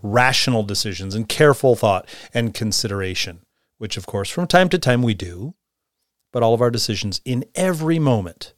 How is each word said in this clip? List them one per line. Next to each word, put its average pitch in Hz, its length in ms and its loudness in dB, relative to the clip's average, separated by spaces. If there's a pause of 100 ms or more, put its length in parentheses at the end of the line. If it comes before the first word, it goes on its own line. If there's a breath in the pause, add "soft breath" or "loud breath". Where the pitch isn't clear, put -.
rational 120 600 2
decisions 98 520 -6
and 110 120 -4
careful 139 480 4
thought 101 320 0 (280 loud breath)
and 117 180 0
consideration, 95 880 -4 (380)
which, 104 180 -8
of 101 80 -10
course, 98 240 -6
from 175 180 -4
time 180 220 4
to 180 100 0
time 123 240 2
we 117 120 2
do, 95 400 -12 (760)
but 120 120 -2
all 113 100 6
of 117 80 4
our 120 100 4
decisions 104 540 -4
in 127 300 -4
every 165 440 0
moment 113 600 0